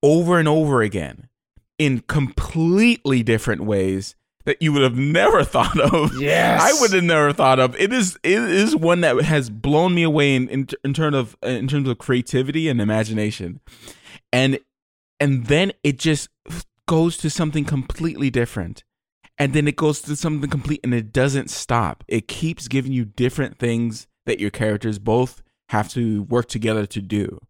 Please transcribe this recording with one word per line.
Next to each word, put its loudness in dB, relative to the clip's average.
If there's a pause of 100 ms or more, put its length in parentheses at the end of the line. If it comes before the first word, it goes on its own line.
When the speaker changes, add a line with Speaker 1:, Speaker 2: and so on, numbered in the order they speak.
Speaker 1:
over 4
and 2
over 2
again -6 (500)
in 2
completely 0
different 0
ways -2 (280)
that -2
you 2
would 4
have 2
never 4
<laughs> -
thought 0
of. 2
Speaker 2:
Yes. 2
Speaker 1:
I 4
would 2
have 2
never 4
thought 4
of. 2
It 0
is, 0
it 2
is 2
one 2
that 2
has 0
blown 0
me 2
away 2
in, 0
in, -4 (160)
in -2
terms 0
of, -2
in -4
terms -2
of -4
creativity -2
and 0
imagination. -2 (720)
And, 2 (600)
and 0
then 2 (140)
it 0
just 0 (600)
goes 2
to -2
something -2
completely -2
different. -4 (560)
And 0
then 2
it -4
goes 0
to -8
something -4
complete, -4
and -2
it -4
doesn't 0
stop. -4
It -2
keeps -6
giving -2
you -2
different -4
things -4 (180)
that -2
your -2
characters -2
both 0 (280)
have -2
to -2
work -2
together -2
to -10
do. -4 (120)